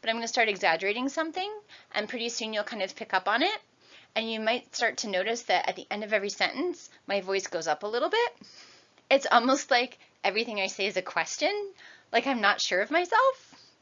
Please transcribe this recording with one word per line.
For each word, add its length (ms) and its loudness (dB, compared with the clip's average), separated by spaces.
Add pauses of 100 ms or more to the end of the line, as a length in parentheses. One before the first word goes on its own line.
but 80 -4
I'm 60 0
gonna 120 -4
start 220 2
exaggerating 600 0
something, 420 -4 (420)
and 160 -4
pretty 200 -4
soon 240 -6
you'll 100 -2
kind 180 -6
of 140 -4
pick 180 -10
up 140 0
on 160 2
it, 180 -2 (540)
and 140 -2
you 100 -4
might 360 -2
start 220 0
to 100 -6
notice 360 -2
that 260 2
at 60 -2
the 140 -14
end 140 -6
of 80 -6
every 180 0
sentence, 600 -2 (180)
my 140 0
voice 260 -2
goes 200 -4
up 160 0
a 40 -6
little 220 0
bit. 260 2 (760)
It's 220 4
almost 400 4
like 280 2 (240)
everything 360 0
I 80 0
say 200 -2
is 100 -2
a 40 0
question, 720 -2 (380)
like 160 2
I'm 140 0
not 200 4
sure 200 0
of 100 -2
myself. 640 2 (260)